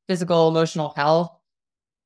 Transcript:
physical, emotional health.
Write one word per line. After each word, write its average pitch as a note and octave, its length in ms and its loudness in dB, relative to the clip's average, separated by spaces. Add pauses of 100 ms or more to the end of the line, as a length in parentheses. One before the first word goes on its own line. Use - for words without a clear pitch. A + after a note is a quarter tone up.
physical, E3+ 400 2
emotional D#3+ 480 -2
health. D#3+ 340 0 (760)